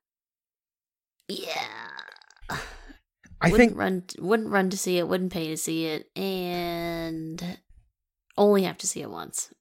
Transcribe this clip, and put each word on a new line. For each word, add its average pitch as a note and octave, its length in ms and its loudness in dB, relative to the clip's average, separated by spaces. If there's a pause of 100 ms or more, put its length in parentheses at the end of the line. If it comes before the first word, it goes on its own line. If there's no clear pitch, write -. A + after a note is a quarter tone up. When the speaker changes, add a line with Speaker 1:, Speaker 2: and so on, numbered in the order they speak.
(1300)
Speaker 1:
Yeah. A#2+ 600 -6 (1500)
Speaker 2:
I E3+ 100 4
Speaker 1:
Wouldn't A3+ 200 10
Speaker 2:
think - 80 -6
Speaker 1:
run, F#3 260 0 (140)
wouldn't G#3+ 320 2
run F#3+ 200 4
to F#3+ 60 -4
see F3+ 220 0
it, E3 100 0
wouldn't F#3 240 0
pay D#3+ 160 -4
to D#3 80 -4
see D#3+ 300 -2
it, D#3 300 -6
and E3+ 1400 -4 (800)
only G3+ 260 6
have - 140 -4
to - 80 -8
see - 160 -4
it - 80 -10
once. - 500 -10